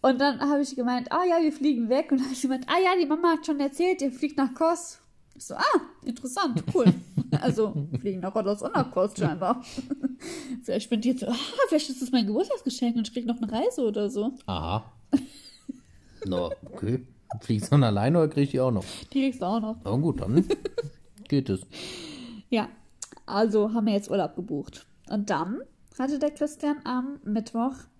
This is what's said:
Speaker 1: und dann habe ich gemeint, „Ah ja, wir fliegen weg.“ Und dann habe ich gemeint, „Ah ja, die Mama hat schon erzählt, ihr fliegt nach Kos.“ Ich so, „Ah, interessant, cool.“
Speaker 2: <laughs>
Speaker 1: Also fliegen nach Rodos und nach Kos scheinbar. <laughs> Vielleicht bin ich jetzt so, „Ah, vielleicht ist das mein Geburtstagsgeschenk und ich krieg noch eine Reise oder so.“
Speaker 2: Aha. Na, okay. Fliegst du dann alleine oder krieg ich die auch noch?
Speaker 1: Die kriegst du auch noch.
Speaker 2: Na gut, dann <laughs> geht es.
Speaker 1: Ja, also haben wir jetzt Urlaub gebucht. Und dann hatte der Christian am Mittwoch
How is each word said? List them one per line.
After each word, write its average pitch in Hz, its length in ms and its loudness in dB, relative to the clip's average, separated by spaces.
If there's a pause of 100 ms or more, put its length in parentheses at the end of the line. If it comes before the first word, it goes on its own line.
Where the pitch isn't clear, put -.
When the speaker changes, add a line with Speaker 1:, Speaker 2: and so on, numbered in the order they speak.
Speaker 1:
und 254 200 4
dann 277 200 2
habe 285 220 2
ich 269 120 -4
gemeint, 247 380 -2
„Ah 349 160 2
ja, 339 140 4
wir 311 100 4
fliegen 262 380 2
weg.“ 277 200 2
Und 269 80 4
dann 262 60 2
habe 269 100 -4
ich - 60 -6
gemeint, 254 260 0
„Ah 330 160 2
ja, 370 180 4
die 311 60 4
Mama 330 260 2
hat 320 140 -2
schon 285 140 0
erzählt, 349 400 2
ihr 277 100 0
fliegt 285 280 -4
nach 262 160 0
Kos.“ 330 440 0 (380)
Ich - 80 -16
so, - 100 -12
„Ah, 554 260 2 (220)
interessant, 254 640 -4 (100)
cool.“ 247 120 6 (280)
Speaker 2:
<laughs> - 280 0
Speaker 1:
Also 196 440 0 (140)
fliegen 190 200 -4
nach 185 140 -6
Rodos 208 280 -2
und 247 120 -6
nach - 160 0
Kos 190 280 0
scheinbar. 190 440 0 (500)
<laughs> 294 520 -10
Vielleicht - 240 -4
bin 220 120 0
ich 233 60 0
jetzt 254 140 2
so, - 60 -6
„Ah, 240 80 0 (340)
vielleicht 302 220 2
ist 254 100 -8
das 254 100 -4
mein 240 160 4
Geburtstagsgeschenk 247 720 -2
und 220 100 0
ich - 80 -12
krieg 240 120 -4
noch 240 140 -2
eine 214 120 -4
Reise 311 340 0
oder 208 220 0
so.“ 208 240 -2 (140)
Speaker 2:
Aha. 113 440 -2 (1300)
Na, 87 240 0 (240)
okay. 123 340 -4 (360)
Fliegst 107 240 0
du - 60 0
dann 143 120 8
alleine 113 340 4
oder 160 100 6
krieg 143 160 2
ich 139 80 -2
die 131 80 0
auch 127 120 4
noch? 95 120 0 (280)
Speaker 1:
Die 277 80 0
kriegst 262 220 0
du 180 40 -2
auch 214 140 0
noch. 220 240 -6
Speaker 2:
Na 104 120 -2
gut, 147 260 0
dann 135 200 4 (460)
<laughs> - 400 -20
geht 139 220 0
es. 92 100 0 (880)
Speaker 1:
Ja, 226 220 0 (560)
also 214 480 2
haben 220 120 2
wir 220 60 4
jetzt 202 180 0
Urlaub 185 240 0
gebucht. - 520 -8 (240)
Und 208 180 -2
dann 190 320 -2 (380)
hatte 269 200 0
der 294 120 2
Christian 294 540 -4
am 254 400 -4
Mittwoch 226 500 -2 (260)